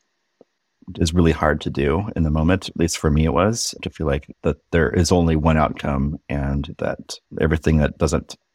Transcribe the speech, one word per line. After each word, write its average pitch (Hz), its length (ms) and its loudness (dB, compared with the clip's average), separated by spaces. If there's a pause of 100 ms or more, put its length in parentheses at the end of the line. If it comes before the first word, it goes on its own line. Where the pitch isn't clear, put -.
(1000)
is 82 160 0
really 82 180 4
hard 76 300 0
to - 80 -6
do 71 460 -2
in 85 60 0
the 76 80 0
moment. 80 400 0
At - 80 -14
least 82 200 0
for 80 120 0
me, 76 160 4
it 71 80 0
was 104 480 0
to - 80 -8
feel - 160 -6
like 69 360 -4
that 78 140 -2 (160)
there 82 180 4
is 90 220 2
only 82 240 4
one 78 220 2
outcome 71 600 -2 (120)
and 69 480 -4
that - 400 -6 (220)
everything 80 380 2
that 73 200 0
doesn't 76 380 -2 (180)